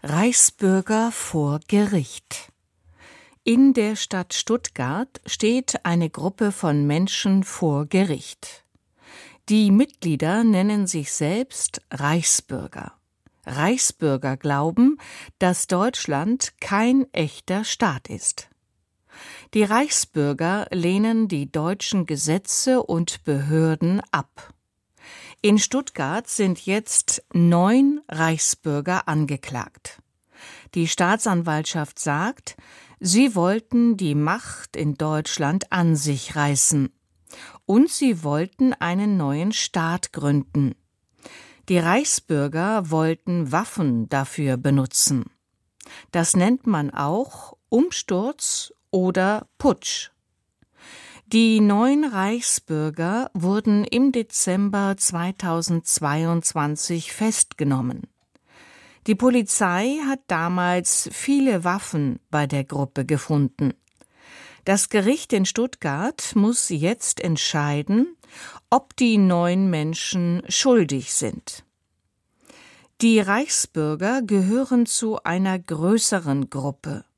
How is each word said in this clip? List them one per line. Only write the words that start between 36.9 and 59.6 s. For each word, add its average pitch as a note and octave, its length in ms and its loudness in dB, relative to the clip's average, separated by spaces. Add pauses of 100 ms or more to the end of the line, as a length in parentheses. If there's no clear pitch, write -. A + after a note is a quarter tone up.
Und B3+ 240 6
sie A3 320 0
wollten D#3+ 500 0
einen F#3+ 440 0
neuen D#3 340 0
Staat F3 600 -4
gründen. C#3+ 640 0 (920)
Die F3+ 100 2
Reichsbürger E3+ 1120 0
wollten D#3+ 580 0
Waffen C3 580 -2
dafür C3+ 480 -2
benutzen. C3+ 680 0 (880)
Das E3 240 0
nennt A3+ 320 2
man D3+ 240 0
auch F3 640 -6 (120)
Umsturz - 1040 -2 (200)
oder F#3+ 560 0 (100)
Putsch. - 520 -2 (1160)
Die A3+ 340 4
neun A#3 440 4
Reichsbürger F#3+ 1300 -2
wurden G#3 520 2
im C4 280 2
Dezember G3+ 840 0
zweitausendzweiundzwanzig E3 2250 -2
festgenommen. C#3 880 -2 (1040)
Die A3 80 4
Polizei A#3 920 0